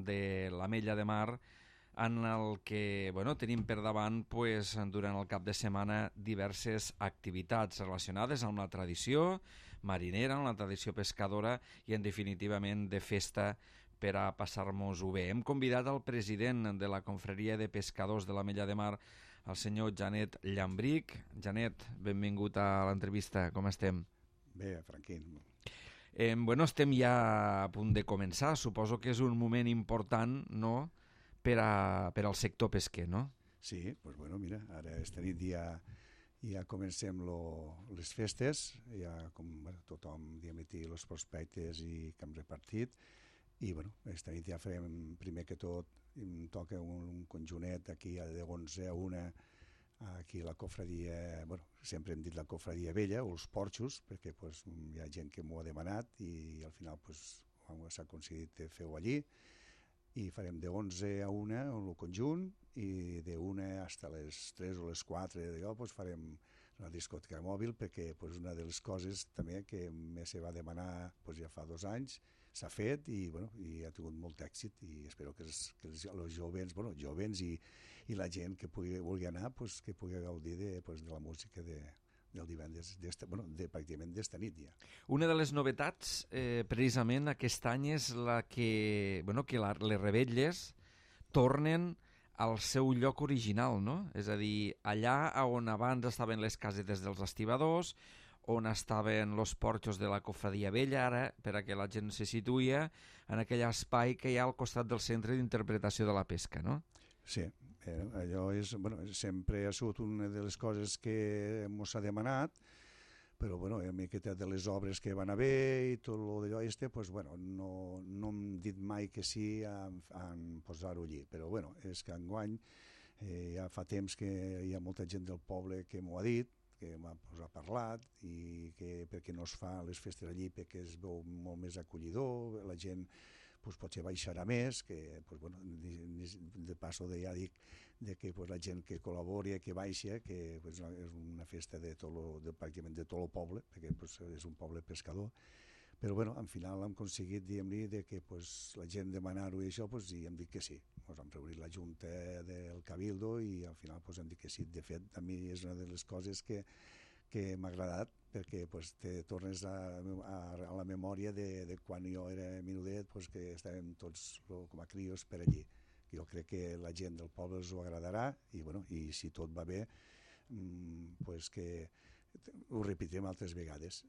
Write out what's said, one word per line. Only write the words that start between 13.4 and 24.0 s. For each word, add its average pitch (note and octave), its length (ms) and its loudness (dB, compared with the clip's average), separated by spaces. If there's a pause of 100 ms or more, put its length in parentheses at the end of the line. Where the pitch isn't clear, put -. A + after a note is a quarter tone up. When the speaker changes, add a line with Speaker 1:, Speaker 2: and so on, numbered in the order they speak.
Speaker 1:
per G2 240 4
a G2 160 6
passar-mos-ho G2 800 0
bé. F2+ 160 4
Hem A#2+ 80 4
convidat B2+ 480 4
el C#3 160 2
president A2 720 4
de G2+ 160 2
la G2 80 2
Confraria G2+ 560 0
de G#2+ 160 0
Pescadors G2 560 0
de G2 80 2
l'Ametlla G2+ 320 2
de G2+ 80 2
Mar, G#2 220 2 (480)
el F#2+ 80 -2
senyor G#2+ 400 2
Janet G2+ 480 2
Llambric. G2 680 2 (260)
Janet, G#2 460 0 (180)
benvingut G2+ 560 4
a G2 300 8
l'entrevista. G2 680 4
Com G2 140 4
estem? F#2 320 4 (580)